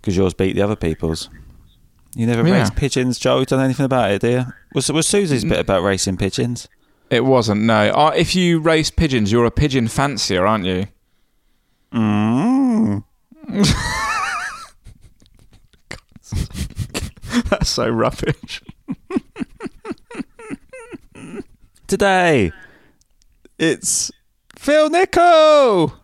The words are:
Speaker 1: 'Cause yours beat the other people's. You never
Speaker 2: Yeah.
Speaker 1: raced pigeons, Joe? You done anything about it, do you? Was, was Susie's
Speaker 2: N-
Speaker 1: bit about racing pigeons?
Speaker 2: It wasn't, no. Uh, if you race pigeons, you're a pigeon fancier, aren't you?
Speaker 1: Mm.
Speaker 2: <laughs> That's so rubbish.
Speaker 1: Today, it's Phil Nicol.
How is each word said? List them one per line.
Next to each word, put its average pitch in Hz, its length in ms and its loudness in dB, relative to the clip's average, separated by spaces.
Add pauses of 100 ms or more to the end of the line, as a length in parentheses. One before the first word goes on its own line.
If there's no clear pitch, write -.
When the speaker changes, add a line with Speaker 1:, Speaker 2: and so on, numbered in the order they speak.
Speaker 1:
'Cause 92 140 -2
yours 95 180 2
beat 95 220 0
the 98 60 0
other 104 120 0
people's. 80 560 -4 (840)
You 117 100 -2
never 117 180 2
Speaker 2:
Yeah. 185 140 4
Speaker 1:
raced 104 160 0
pigeons, 127 460 -2
Joe? 127 180 2
You 131 80 0
done 135 160 0
anything 135 240 0
about 123 240 0
it, 101 120 0
do 117 60 0
you? 123 160 0 (300)
Was, 135 160 -2
was 151 160 0
Susie's 156 380 0
Speaker 2:
N- - 60 -2
Speaker 1:
bit 85 100 0
about 90 240 0
racing 98 320 0
pigeons? 120 500 -4 (440)
Speaker 2:
It 120 140 2
wasn't, 113 380 2
no. 107 300 4
Uh, 147 240 4
if 170 180 0
you 175 240 2
race 160 320 0
pigeons, 127 400 0
you're 120 140 4
a 113 80 2
pigeon 131 340 0
fancier, 107 580 -2
aren't 104 200 0
you? 92 240 -4 (1080)
Speaker 1:
Mm. 117 1040 0 (460)
Speaker 2:
<laughs> - 4000 -6
That's - 200 0
so 117 180 -2
rubbish. - 760 -4 (3250)
Speaker 1:
Today, 175 680 2 (1040)
it's - 520 -2 (480)
Phil 302 320 2
Nicol. 311 1120 4